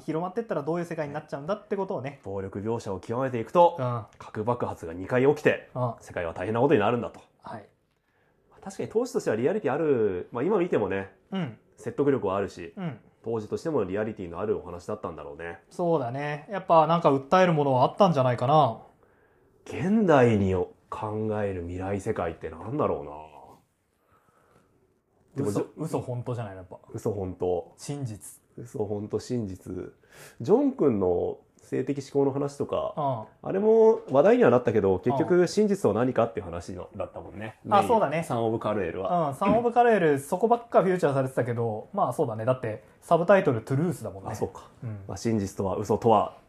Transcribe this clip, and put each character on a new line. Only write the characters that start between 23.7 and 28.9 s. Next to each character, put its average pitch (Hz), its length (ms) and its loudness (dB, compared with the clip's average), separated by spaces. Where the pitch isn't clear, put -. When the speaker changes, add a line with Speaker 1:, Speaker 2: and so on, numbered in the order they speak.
Speaker 2:
で 135 60 -4
も、 139 80 -2
Speaker 1:
嘘、 - 100 -2
Speaker 2:
じ - 60 -4
ょ-、 - 20 -20
Speaker 1:
嘘 160 160 -4
本 123 220 -6
当 123 120 -6
じ 113 60 -6
ゃ 117 40 -8
な 101 80 -12
い - 20 -
の、 95 60 -16
や 90 40 -18
っ 90 60 -20
ぱ。 - 80 -20
Speaker 2:
嘘 110 180 -4
本 95 220 -6
当。 90 420 -2
Speaker 1:
真 143 300 -8
実。 - 340 -14
Speaker 2:
嘘 120 300 -8
本 104 220 -6